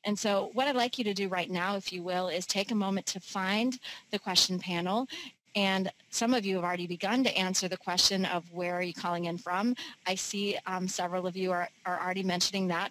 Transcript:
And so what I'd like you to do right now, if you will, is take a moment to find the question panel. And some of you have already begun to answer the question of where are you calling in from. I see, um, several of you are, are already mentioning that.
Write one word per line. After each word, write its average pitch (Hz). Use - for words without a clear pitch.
And 208
so 196
what 254
I'd 285
like 247
you 247
to 208
do 196
right 180
now, 185
if 196
you 180
will, 180
is 180
take 202
a 240
moment 196
to -
find 208
the 208
question 185
panel. 180
And 190
some 233
of 233
you 190
have 175
already 175
begun 196
to 233
answer 185
the 180
question 185
of 170
where 175
are 175
you 180
calling 175
in 170
from. 196
I 185
see, 202
um, 185
several 180
of 180
you 185
are, 175
are 180
already 185
mentioning 185
that. 175